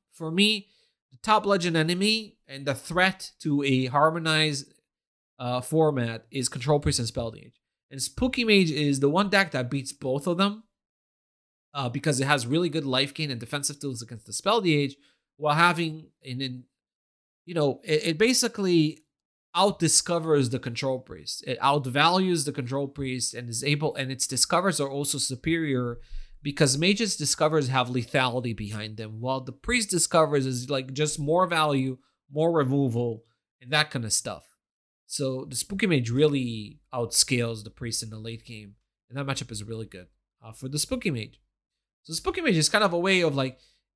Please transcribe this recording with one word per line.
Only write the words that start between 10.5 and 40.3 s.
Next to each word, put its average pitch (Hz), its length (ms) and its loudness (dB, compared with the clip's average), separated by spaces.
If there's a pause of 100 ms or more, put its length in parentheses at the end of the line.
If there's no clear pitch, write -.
uh, 135 160 -4
because 135 320 0
it 135 60 0
has 139 200 2
really 165 220 0
good 151 160 -4
life 139 300 0
gain 156 160 -4
and 120 100 -6
defensive 143 400 -6
tools 123 220 -8
against 113 240 -18
the 107 80 -18
Spell 226 260 2
D 175 160 4
H, 143 200 0 (400)
while 147 200 2
having 160 500 2 (180)
an, 127 160 -8
an, 127 240 -8 (800)
you 175 100 -10
know, 147 280 2
it, 156 240 0
it 160 120 0
basically 196 840 2 (560)
outdiscovers 160 960 2
the 131 80 -4
Control 127 400 -4
Priest. - 440 -12
It 131 140 -6
outvalues 147 840 2
the 139 80 -6
Control 135 340 -4
Priest 131 480 -6
and 120 140 -10
is 117 160 -6
able, 147 320 0
and 131 160 -4
its - 160 -2
discovers 175 520 2
are 139 80 -2
also 143 300 -4
superior 131 800 -2 (440)
because 139 360 2
Mage's 202 380 2
discovers 151 520 0
have 127 200 2
lethality 123 680 -2
behind 107 400 -10
them, 110 240 -12
while 131 200 -4
the 131 120 -14
Priest 233 380 -2
discovers 151 560 2
is, 127 240 -4
like, 135 220 -4
just 151 260 -2
more 160 280 2
value, 143 520 0 (320)
more 156 220 0
removal, 127 720 2 (360)
and 123 120 -14
that 151 180 2
kind 120 140 -4
of 107 80 -4
stuff. - 320 -4 (600)
So 131 420 -4
the 131 80 -8
Spooky 196 300 -2
Mage 131 240 2
really 123 720 0 (120)
outscales 117 720 0
the 107 60 -16
Priest 117 320 -8
in 113 80 -12
the 107 80 -14
late 113 260 -14
game, 107 300 -18 (340)
and 127 100 -12
that 139 80 -6
matchup 131 240 -6
is 107 140 -10
really 113 220 -10
good, 90 200 -18 (380)